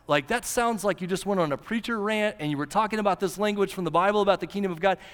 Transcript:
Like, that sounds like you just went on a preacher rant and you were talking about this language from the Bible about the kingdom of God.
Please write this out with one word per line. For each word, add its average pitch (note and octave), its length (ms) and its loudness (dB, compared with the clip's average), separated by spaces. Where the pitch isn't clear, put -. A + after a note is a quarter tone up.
Like, D3 200 2
that A3+ 160 -2
sounds A#3 400 0
like G3 160 0
you F3+ 80 -6
just F3+ 180 -2
went G3 140 0
on D#3 140 0
a C3 40 0
preacher A3+ 400 -4
rant G#3+ 420 0
and D3+ 120 -2
you D3 60 -2
were D3 80 -4
talking G#3+ 340 0
about G3+ 220 0
this F#3+ 160 -2
language G3+ 360 0
from F#3 120 -4
the D#3+ 60 -2
Bible G3 300 4
about F#3+ 200 4
the F3+ 60 -4
kingdom G3 240 -4
of E3 100 -10
God. F#3+ 160 2